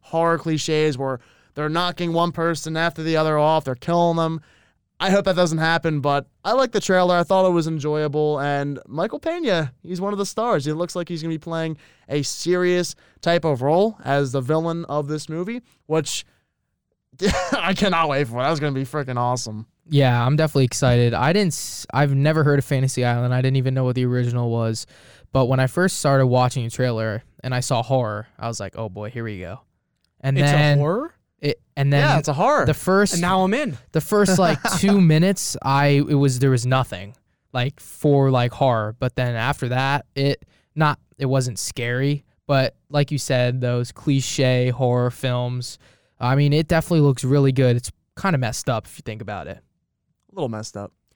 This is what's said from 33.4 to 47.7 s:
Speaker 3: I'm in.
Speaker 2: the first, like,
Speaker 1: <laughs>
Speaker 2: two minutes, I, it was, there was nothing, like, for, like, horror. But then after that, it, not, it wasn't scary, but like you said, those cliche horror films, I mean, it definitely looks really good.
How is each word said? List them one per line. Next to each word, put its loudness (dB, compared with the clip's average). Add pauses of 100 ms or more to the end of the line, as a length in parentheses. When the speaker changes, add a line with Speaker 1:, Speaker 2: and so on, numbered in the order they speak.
Speaker 3:
I'm 2
in. -4 (140)
Speaker 2:
the 0
first, 2
like, 4 (100)
Speaker 1:
<laughs> -4
Speaker 2:
two 4
minutes, 4
I, 2 (200)
it 0
was, 2
there 2
was 2
nothing, -2 (400)
like, -4
for, 2
like, 2
horror. 0
But -4
then -2
after -4
that, -2 (100)
it, -2 (300)
not, 0 (180)
it -6
wasn't 0
scary, -4 (200)
but 0 (160)
like 0
you -2
said, 0
those -2
cliche 0
horror 0
films, -6 (400)
I 0
mean, 4
it 2
definitely 2
looks 2
really 4
good. 4